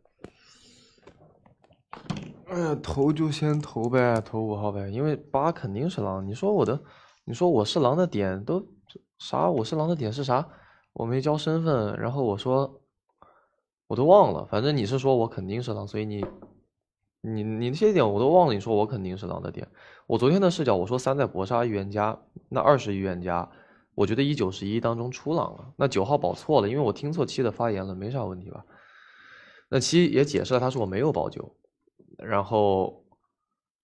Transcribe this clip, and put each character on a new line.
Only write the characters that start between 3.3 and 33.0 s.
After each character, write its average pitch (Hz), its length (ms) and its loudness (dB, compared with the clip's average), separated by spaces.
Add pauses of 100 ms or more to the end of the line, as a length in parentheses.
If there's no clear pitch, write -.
先 151 300 0
投 120 280 -4
呗， 120 320 4
投 110 200 -6
五 107 140 -4
号 104 160 -2
呗， 98 180 -6
因 113 140 -4
为 151 140 0
八 147 340 -2
肯 104 240 -8
定 143 160 -2
是 135 100 -8
狼。 95 240 -4
你 98 80 -6
说 196 200 -2
我 165 120 4
的， 127 160 0 (440)
你 117 100 -8
说 175 160 2
我 110 140 4
是 165 160 0
狼 131 160 4
的 180 100 2
点 98 380 -2
都 180 200 -4 (540)
啥？ 156 320 0
我 127 140 0
是 135 100 -6
狼 156 140 0
的 170 80 0
点 113 160 -4
是 139 100 -6
啥？ 131 240 0 (460)
我 - 120 -6
没 123 160 -2
交 151 160 0
身 160 280 -2
份， 110 340 0
然 110 140 -4
后 139 100 -2
我 101 160 0
说， 131 420 -2 (1080)
我 147 80 -4
都 123 80 2
忘 170 280 8
了。 78 180 -6
反 107 120 0
正 147 140 0
你 107 100 0
是 131 120 -2
说 135 180 2
我 113 100 2
肯 95 200 -8
定 107 140 -6
是 120 140 -6
狼， 104 140 -8
所 110 100 -6
以 107 80 -4
你， 104 180 -6 (1000)
你， 110 200 -4
你 110 280 -4
那 131 40 -6
些 214 180 4
点 143 160 4
我 101 120 0
都 131 80 4
忘 175 180 6
了。 120 80 2
你 98 60 -2
说 113 160 -2
我 107 100 4
肯 107 160 -6
定 92 160 -6
是 101 80 -10
狼 90 160 -6
的 92 80 -6
点， - 160 -12 (400)
我 113 100 0
昨 123 140 4
天 190 100 4
的 190 80 4
视 170 140 0
角， 117 140 4
我 92 100 0
说 120 100 -2
三 135 220 0
在 127 80 2
搏 95 180 -4
杀 120 200 0
预 113 100 -2
言 98 160 -4
家， 104 260 -2 (320)
那 123 120 -2
二 143 180 6
十 107 160 -4
预 95 80 -2
言 92 180 -4
家， 87 300 -2 (460)
我 101 100 4
觉 110 80 0
得 135 80 0
一 147 120 0
九 95 180 0
十 98 140 -8
一 110 140 -2
当 117 160 -2
中 120 140 -6
出 143 240 -6
狼 120 220 -2
了， - 200 -20
那 139 120 2
九 98 160 2
号 139 120 2
保 156 160 0
错 151 280 2
了， 101 80 2
因 123 80 -2
为 147 40 0
我 110 120 2
听 147 200 -6
错 165 140 0
七 - 160 -4
的 113 80 2
发 117 220 -2
言 95 120 -6
了， 95 100 -8
没 98 160 -8
啥 131 140 -4
问 92 140 -8
题 98 120 -16
吧？ - 140 -16 (1040)
那 131 120 2
七 170 260 4
也 135 180 4
解 - 200 0
释 127 100 0
了 123 60 4
他 131 100 0
说 131 100 -4
我 104 60 0
没 95 140 -2
有 143 120 0
保 - 160 -2
九， - 280 -12 (640)
然 101 240 -2
后 101 640 0 (800)